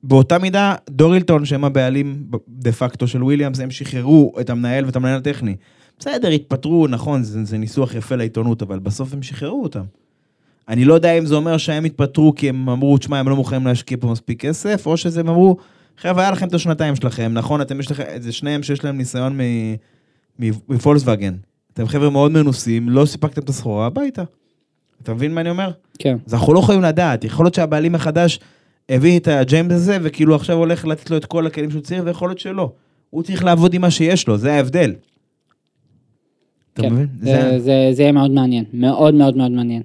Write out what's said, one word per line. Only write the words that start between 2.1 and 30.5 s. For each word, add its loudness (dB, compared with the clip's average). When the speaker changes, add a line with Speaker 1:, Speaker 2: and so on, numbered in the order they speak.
Speaker 1:
ב-, -8
דה -4
פקטו -4
של -2
וויליאמס, 0
הם -10
שחררו 4
את -6
המנהל -2
ואת -4
המנהל 0
הטכני. -6
בסדר, -4
התפטרו, 0
נכון, -2
זה, -6
זה -6
ניסוח -4
יפה -6
לעיתונות, -2
אבל -8
בסוף -6
הם -10
שחררו -8
אותם. -8
אני 2
לא 8
יודע 4
אם 0
זה 0
אומר 0
שהם -4
התפטרו 2
כי -2
הם -4
אמרו, 2
"תשמע, -2
הם -2
לא 2
מוכנים -2
להשקיע -2
פה -4
מספיק -6
כסף", -4
או 0
שזה -4
הם -2
אמרו, 6
"חבר'ה, 0
היה 2
לכם -4
את -6
השנתיים 0
שלכם, -4
נכון, -2
אתם -6
יש -8
לכם, -6
זה -10
שניהם -6
שיש -6
להם -6
ניסיון -6
מ-, -4
מ-, -2
מפולקסווגן. 2
אתם -6
חבר'ה 0
מאוד 2
מנוסים, 0
לא 4
סיפקתם -4
את -10
הסחורה, -4
הביתה." -4
אתה -8
מבין -4
מה -4
אני -4
אומר? -4
Speaker 2:
כן. 0
Speaker 1:
אז -6
אנחנו 4
לא 8
יכולים 4
לדעת, 0
יכול -4
להיות 2
שהבעלים 0
החדש 0
הביא 4
את -4
הג'יימס 2
הזה, 2
וכאילו 2
עכשיו 0